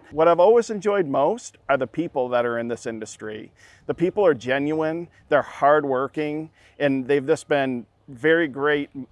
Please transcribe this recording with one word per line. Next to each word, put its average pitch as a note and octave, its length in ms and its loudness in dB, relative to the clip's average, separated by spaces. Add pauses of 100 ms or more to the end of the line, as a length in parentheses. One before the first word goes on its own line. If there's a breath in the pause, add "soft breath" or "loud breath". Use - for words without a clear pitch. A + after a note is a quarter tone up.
(120)
What D#3+ 180 4
I've E3+ 100 4
always A3 300 6
enjoyed G3+ 380 -2
most C#3+ 500 -2 (100)
are C#3 80 2
the C3 120 -2
people C#3+ 420 -4
that A#2+ 160 0
are A#2+ 120 -2
in A#2 120 -6
this A#2 160 -8
industry. A2 640 -12 (340 soft breath)
The D3+ 80 -4
people F#3 320 0
are D#3+ 80 6
genuine, D3+ 760 -4 (180 soft breath)
they're C#3+ 140 2
hardworking, D3+ 1080 0 (300 soft breath)
and C3+ 260 0
they've C#3+ 200 0
just D3+ 240 -2
been C3 360 -2 (220)
very D#3 400 0
great C#3+ 420 -2 (220)